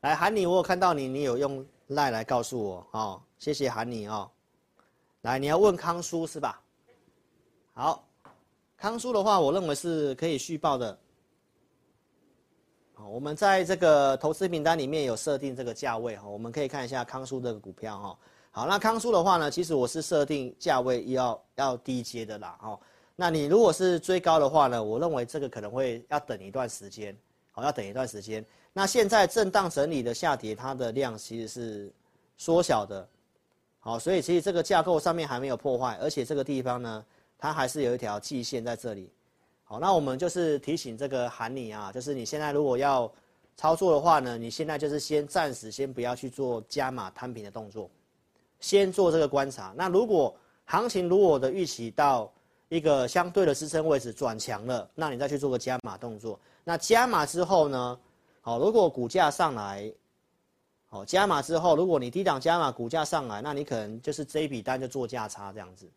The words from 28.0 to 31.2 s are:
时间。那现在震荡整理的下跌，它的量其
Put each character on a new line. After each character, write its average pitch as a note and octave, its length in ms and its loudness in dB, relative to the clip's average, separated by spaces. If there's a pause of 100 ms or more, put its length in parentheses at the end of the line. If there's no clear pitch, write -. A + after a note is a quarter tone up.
时 G#2+ 160 -12
间。 A2 240 -8 (260)
那 G3 140 0
现 G#3+ 220 4
在 G3+ 180 6
震 G3 240 2
荡 F#3+ 180 2
整 D3 220 0
理 D3 100 -2
的 A#2 140 -2
下 D3+ 220 0
跌， G#2+ 180 -6
它 B2+ 180 -8
的 B2+ 200 -4
量 A#2+ 260 -4
其 A2+ 220 -12